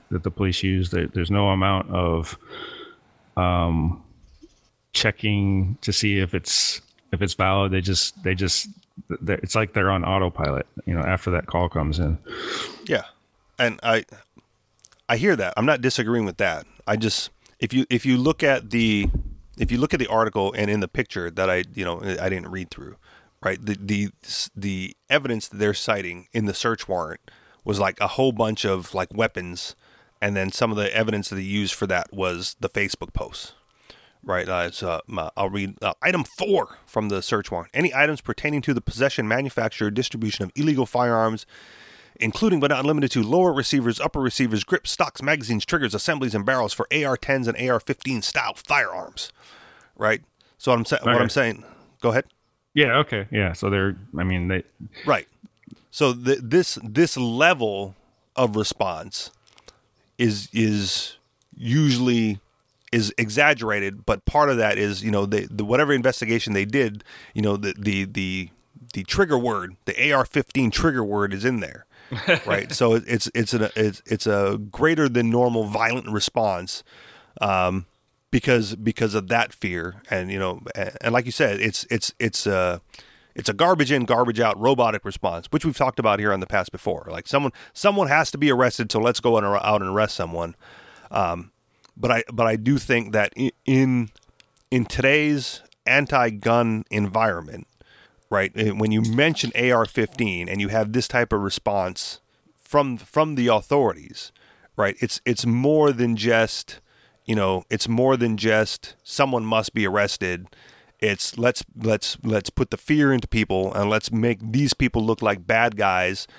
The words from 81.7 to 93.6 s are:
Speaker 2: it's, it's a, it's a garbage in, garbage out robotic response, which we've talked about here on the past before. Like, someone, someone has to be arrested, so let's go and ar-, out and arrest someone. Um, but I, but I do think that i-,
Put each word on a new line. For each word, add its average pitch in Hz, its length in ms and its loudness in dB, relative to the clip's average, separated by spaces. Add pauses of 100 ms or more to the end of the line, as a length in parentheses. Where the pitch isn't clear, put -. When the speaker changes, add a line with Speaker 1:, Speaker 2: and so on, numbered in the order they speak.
Speaker 2:
it's, - 300 -2
it's - 260 -2
a, 92 360 0 (540)
it's - 120 -6
a 107 60 0
garbage 151 360 4
in, 135 140 2
garbage 117 380 2
out 107 180 2
robotic 117 460 2
response, 87 440 -6
which 156 140 -2
we've 156 140 -2
talked 131 200 0
about 107 220 4
here 104 140 2
on 95 80 0
the 92 40 -6
past 95 280 -2
before. 82 360 -6
Like, 85 160 -10
someone, 139 280 0 (180)
someone 202 380 2
has 147 220 4
to 151 60 -8
be 143 140 4
arrested, 123 400 2
so 113 80 0
let's 117 220 2
go 113 160 4
and 104 80 2
ar-, 101 200 0
out 104 160 2
and 95 80 -4
arrest 104 260 0
someone. 85 400 -6 (540)
Um, 87 420 -2 (440)
but 120 160 0
I, 117 200 2
but 117 160 0
I 110 100 2
do 123 200 2
think 117 360 0
that 104 260 2
i-, 131 140 -2 (120)